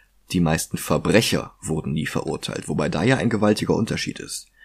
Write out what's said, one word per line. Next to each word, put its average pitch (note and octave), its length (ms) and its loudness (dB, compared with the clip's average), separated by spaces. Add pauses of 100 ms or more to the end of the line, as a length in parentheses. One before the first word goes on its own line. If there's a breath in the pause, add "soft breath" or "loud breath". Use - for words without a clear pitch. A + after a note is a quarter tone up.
(300 soft breath)
die F#2 80 0
meisten E2 400 2
Verbrecher E2 840 2
wurden D#2+ 320 -4
nie D#2 140 -2
verurteilt, - 600 -6
wobei - 200 0
da D#2 140 -2
ja B2+ 140 4
ein A2+ 140 0
gewaltiger G#2 440 2
Unterschied - 460 -2
ist. - 260 -12 (180 soft breath)